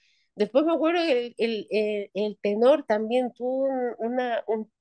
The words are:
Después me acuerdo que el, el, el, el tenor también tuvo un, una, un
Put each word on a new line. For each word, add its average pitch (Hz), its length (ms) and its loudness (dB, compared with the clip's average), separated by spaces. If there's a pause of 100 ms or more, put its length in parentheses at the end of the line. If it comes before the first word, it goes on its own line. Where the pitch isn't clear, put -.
(360)
Después 208 300 2
me 330 80 2
acuerdo 330 320 2
que 247 220 0
el, 233 100 -16
el, 220 340 -2
el, 208 440 -2
el 208 260 -4
tenor 240 440 2
también 233 480 0
tuvo 262 320 -4
un, 254 340 -2
una, 240 480 -4
un 220 340 -4